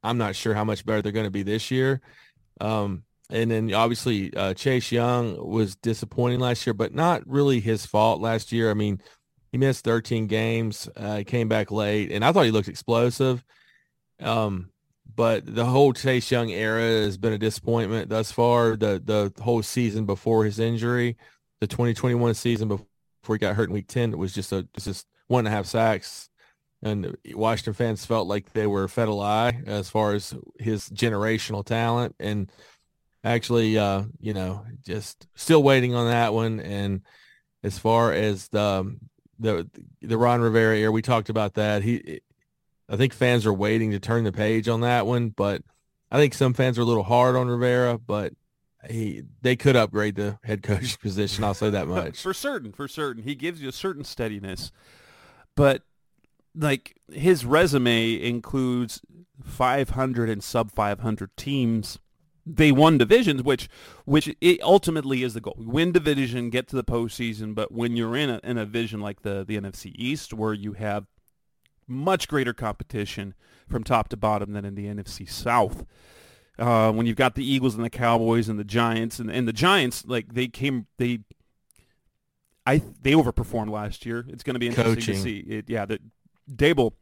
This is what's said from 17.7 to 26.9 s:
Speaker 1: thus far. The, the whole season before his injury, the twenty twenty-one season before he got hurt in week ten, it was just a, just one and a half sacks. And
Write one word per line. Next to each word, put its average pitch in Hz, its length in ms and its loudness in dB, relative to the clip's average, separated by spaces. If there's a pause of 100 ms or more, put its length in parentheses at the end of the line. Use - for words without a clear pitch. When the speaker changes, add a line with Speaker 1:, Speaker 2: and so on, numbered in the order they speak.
Speaker 1:
thus 110 220 -2
far. 120 460 4
The, 104 280 0
the 107 380 0
whole 117 200 0
season 110 440 -2
before 110 380 2
his 104 160 -2
injury, 117 560 0 (440)
the 107 60 0
twenty 120 280 0
twenty-one 120 400 0
season 110 340 -2
before - 680 -6
he 107 40 -2
got 101 180 0
hurt 107 120 2
in 87 60 -4
week 104 140 -6
ten, 117 240 -2
it 76 60 -6
was 92 140 -4
just 98 200 -6
a, 95 160 -4 (100)
just - 300 -10 (180)
one 123 140 2
and 110 80 0
a 107 80 0
half 95 100 -4
sacks. - 640 -2 (520)
And 101 340 -4 (160)